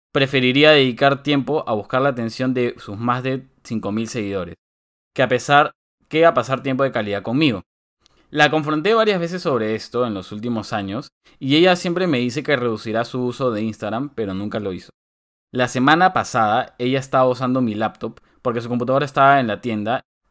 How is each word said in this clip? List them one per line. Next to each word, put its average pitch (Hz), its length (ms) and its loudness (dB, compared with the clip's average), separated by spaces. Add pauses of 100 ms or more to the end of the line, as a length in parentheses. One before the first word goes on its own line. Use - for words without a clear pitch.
(120)
Preferiría 139 600 4
dedicar 135 520 4
tiempo 143 440 0
a 117 60 -2
buscar 110 280 -2
la 143 80 2
atención 123 440 -4
de 123 240 -2
sus 101 200 -12
más 123 260 -2
de 131 240 -6 (160)
cinco 107 280 -6
mil 110 160 -4
seguidores, 98 480 -6 (600)
que 135 80 2
a 123 40 2
pesar, 143 440 2 (360)
que 160 180 4
a 165 80 6
pasar 127 280 -2
tiempo 135 220 -2
de 135 80 0
calidad 104 320 -4
conmigo. 123 380 0 (680)
La 147 200 2
confronté 156 420 0
varias 214 260 2
veces 170 220 -6
sobre 113 340 -2
esto 120 300 -4
en 113 80 -4
los 92 180 -8
últimos 107 420 -6
años 104 360 -6 (300)
y 135 160 0
ella 180 200 6
siempre 180 320 -2
me 135 120 2
dice 123 240 -2
que 143 120 0
reducirá 113 500 -2
su 127 180 -6
uso 123 280 -2
de 107 120 -4
Instagram, 110 500 -6
pero 98 200 -4
nunca 107 260 -6
lo 98 140 -6
hizo. 87 160 -14 (600)
La 123 160 0
semana 156 460 2
pasada 113 640 0
ella 127 220 -2
estaba 131 280 2
usando 127 340 0
mi 113 120 -2
laptop 110 460 -6 (240)
porque 120 180 -2
su 117 80 -8
computadora 123 360 0
estaba 139 340 4
en 123 80 0
la 101 140 -4
tienda 113 400 -4 (300)